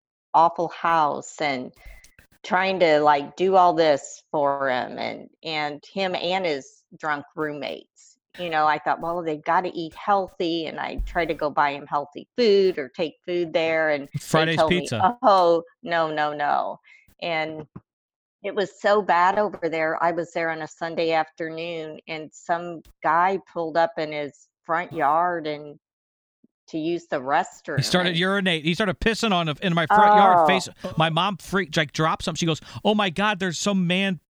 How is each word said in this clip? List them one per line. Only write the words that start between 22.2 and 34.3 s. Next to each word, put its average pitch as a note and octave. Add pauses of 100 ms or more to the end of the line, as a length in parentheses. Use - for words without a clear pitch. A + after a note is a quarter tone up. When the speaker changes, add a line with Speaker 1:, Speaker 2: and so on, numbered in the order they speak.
Speaker 1:
some E3+ (180)
guy F3 (120)
pulled D#3+
up E3
in D#3
his D3 (180)
front F3
yard E3
and D3 (880)
to -
use E3
the D#3
restroom. D3
Speaker 2:
He C#3
started F3+
Speaker 1:
And E3+
Speaker 2:
urinate. F#3
He E3+
started F#3
pissing A3+
on E3+
the, D3+
in F#3
my E3+
front G#3
Speaker 1:
Oh. -
Speaker 2:
yard. F#3
Face, - (260)
my D#3+
mom E3+
freaked, F3+
like, D#3
dropped D#3+
something. E3
She -
goes, D#3+ (240)
"Oh G#3
my G#3
God, G3+
there's F3+
some F#3+
man F#3 (180)